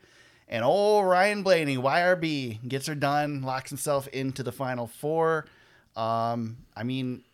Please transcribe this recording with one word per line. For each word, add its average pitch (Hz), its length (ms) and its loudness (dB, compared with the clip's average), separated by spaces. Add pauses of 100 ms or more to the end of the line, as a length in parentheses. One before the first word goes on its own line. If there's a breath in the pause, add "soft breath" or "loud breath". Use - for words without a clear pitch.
(480 soft breath)
and 113 180 -2
old 202 400 4
Ryan 190 380 4
Blaney, 160 340 4
Y 135 240 2
R 180 140 4
B, 139 520 -4
gets 135 200 -4
her 156 80 -4
done, 147 480 0
locks 131 260 -6
himself 139 380 -2
into 135 340 -4
the 123 100 -6
Final 127 360 -4
Four. 160 580 0 (480 soft breath)
Um, 113 680 -2 (140)
I 107 100 -10
mean, 127 500 -6